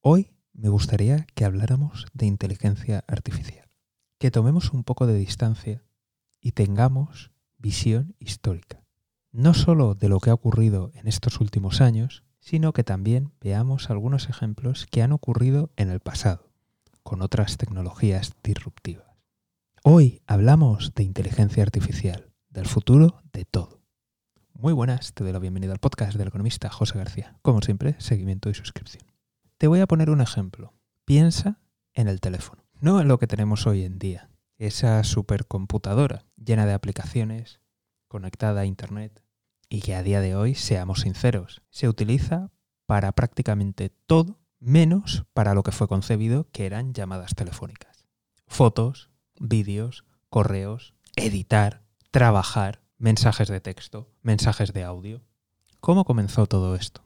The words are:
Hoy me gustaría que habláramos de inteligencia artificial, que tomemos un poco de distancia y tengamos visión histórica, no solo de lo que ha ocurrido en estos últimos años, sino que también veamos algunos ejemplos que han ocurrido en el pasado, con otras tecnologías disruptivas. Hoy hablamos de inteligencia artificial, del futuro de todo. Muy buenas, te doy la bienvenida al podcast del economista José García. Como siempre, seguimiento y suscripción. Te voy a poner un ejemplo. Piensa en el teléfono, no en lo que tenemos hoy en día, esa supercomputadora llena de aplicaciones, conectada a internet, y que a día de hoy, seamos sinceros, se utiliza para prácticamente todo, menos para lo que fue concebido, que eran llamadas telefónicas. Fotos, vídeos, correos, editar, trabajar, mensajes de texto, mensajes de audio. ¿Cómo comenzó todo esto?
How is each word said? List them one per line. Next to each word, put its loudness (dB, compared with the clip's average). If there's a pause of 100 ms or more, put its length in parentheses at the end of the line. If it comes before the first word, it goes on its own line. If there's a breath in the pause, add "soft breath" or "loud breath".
Hoy 4 (180)
me -4
gustaría 2
que 0
habláramos -2
de -2
inteligencia -2
artificial, -8 (480)
que 0
tomemos 2
un -4
poco -2
de 4
distancia -2 (560)
y -4
tengamos 0 (300)
visión -2
histórica, -8 (480)
no 4
solo 4
de 0
lo 4
que 4
ha 6
ocurrido 2
en -8
estos -2
últimos 0
años, 2 (160)
sino 0
que 0
también 0
veamos -2
algunos -2
ejemplos -6
que 2
han 2
ocurrido 0
en 0
el -2
pasado, -4 (520)
con -8
otras -2
tecnologías -4 (100)
disruptivas. -8 (800)
Hoy 6
hablamos 2
de -2
inteligencia 0
artificial, -2 (180)
del -8
futuro 6 (120)
de -10
todo. -8 (680)
Muy 0
buenas, -2
te -8
doy -4
la -4
bienvenida -6
al -8
podcast -2
del -4
economista -6
José -4
García. -10
Como 4
siempre, -2
seguimiento -4
y -4
suscripción. -18 (520)
Te 2
voy 4
a 4
poner 2
un 4
ejemplo. -6 (320)
Piensa 4 (340)
en 0
el -2
teléfono, -8 (160)
no 4
en 2
lo 4
que 0
tenemos 0
hoy 0
en -8
día, -8 (260)
esa 0
supercomputadora -2 (100)
llena 0
de 0
aplicaciones, -6 (480)
conectada -4
a -2
internet, -10 (460)
y -6
que -6
a -6
día 0
de -2
hoy, -2
seamos -2
sinceros, -4
se -4
utiliza -2 (380)
para 0
prácticamente -2 (160)
todo, 2 (200)
menos 4
para 2
lo 2
que -2
fue -2
concebido, -2
que -8
eran -6
llamadas -8
telefónicas. -12 (400)
Fotos, 0 (280)
vídeos, -4 (240)
correos, -2 (200)
editar, 0 (260)
trabajar, 2 (160)
mensajes 2
de -8
texto, -16 (140)
mensajes 0
de -6
audio. -12 (580)
¿Cómo 4
comenzó 2
todo 0
esto? -8